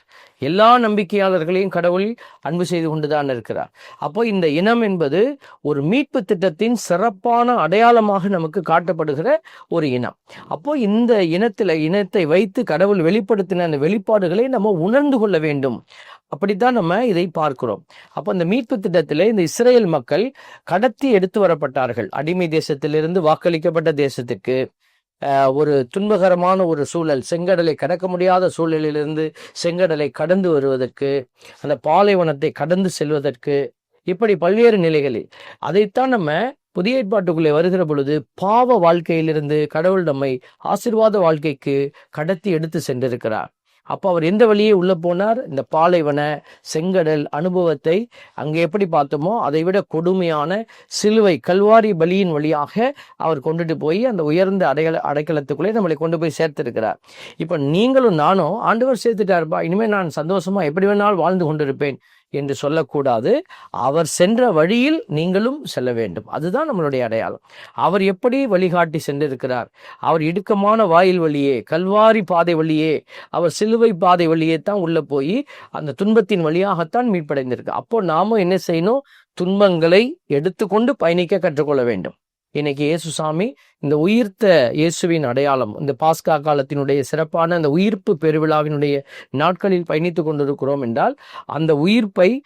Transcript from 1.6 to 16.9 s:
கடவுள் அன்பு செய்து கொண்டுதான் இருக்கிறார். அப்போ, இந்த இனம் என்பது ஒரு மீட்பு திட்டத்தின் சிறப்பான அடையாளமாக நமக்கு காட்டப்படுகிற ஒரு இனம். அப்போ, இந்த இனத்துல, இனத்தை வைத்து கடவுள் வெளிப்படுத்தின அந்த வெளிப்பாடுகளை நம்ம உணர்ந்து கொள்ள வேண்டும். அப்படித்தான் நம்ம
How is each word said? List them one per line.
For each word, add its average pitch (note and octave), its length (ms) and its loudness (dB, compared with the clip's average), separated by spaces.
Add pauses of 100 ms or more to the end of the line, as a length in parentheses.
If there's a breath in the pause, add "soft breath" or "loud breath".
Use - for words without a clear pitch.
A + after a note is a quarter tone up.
கடவுள் F3+ 460 -2 (260 loud breath)
அன்பு E3+ 240 -2
செய்து E3+ 240 -2
கொண்டுதான் D3+ 400 -2
இருக்கிறார். A2 420 -6 (280 loud breath)
அப்போ, E3 280 -4
இந்த F#3+ 220 0
இனம் G3 320 2
என்பது G3 580 0 (220 loud breath)
ஒரு C#3+ 220 -4
மீட்பு B3 400 -2
திட்டத்தின் F#3+ 520 -2
சிறப்பான A#3 800 0
அடையாளமாக G#3 760 4
நமக்கு E3+ 400 -4
காட்டப்படுகிற E3 680 0 (320 loud breath)
ஒரு D#3+ 220 0
இனம். B2 260 -4 (320 loud breath)
அப்போ, C4+ 300 -4
இந்த A#3 400 2
இனத்துல, F#3+ 520 0
இனத்தை F3 560 0
வைத்து F#3+ 380 0
கடவுள் F#3+ 340 2
வெளிப்படுத்தின F#3+ 600 0
அந்த E3+ 180 0
வெளிப்பாடுகளை G3 720 0
நம்ம A3 220 0
உணர்ந்து A#3+ 480 2
கொள்ள G3+ 200 2
வேண்டும். C#3+ 460 -2 (420 loud breath)
அப்படித்தான் G3+ 480 -2
நம்ம G3 320 0